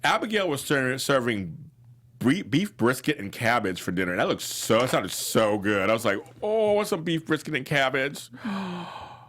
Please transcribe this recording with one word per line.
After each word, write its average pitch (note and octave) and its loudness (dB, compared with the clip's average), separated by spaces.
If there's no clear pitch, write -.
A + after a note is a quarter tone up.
Abigail G#3 2
was C#3+ -2
ser-, C3 2
serving A#2 0
bre-, D3+ 2
beef D#3+ 0
brisket B2+ 2
and G2+ -8
cabbage A2 0
for - -6
dinner. F2+ 0
That A2 2
looked D#3+ -6
so, - 2
it B2+ 2
sounded A#2 0
so G#2+ 2
good. G2+ 2
I A2 4
was A2+ 0
like, G#2 2
Oh, G#3+ 2
I - 4
want G#3 2
some F3+ -2
beef E3 -2
brisket D#3 -2
and C#3 -2
cabbage. C#3 0
<gasps> F#3 -8